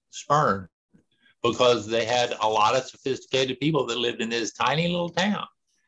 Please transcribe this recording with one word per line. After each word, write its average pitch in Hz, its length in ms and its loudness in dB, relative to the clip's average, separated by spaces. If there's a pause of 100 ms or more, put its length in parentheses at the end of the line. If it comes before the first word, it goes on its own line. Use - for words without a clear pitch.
(100)
spurned 117 580 0 (760)
because 117 440 2
they 113 180 0
had 123 360 0
a 110 80 0
lot 110 280 4
of 127 80 0
sophisticated 131 760 -4
people 143 280 0
that 117 120 -4
lived 120 220 -4
in 113 80 -2
this 113 240 -4
tiny 143 360 -2
little 175 220 -4
town, 196 360 -2 (420)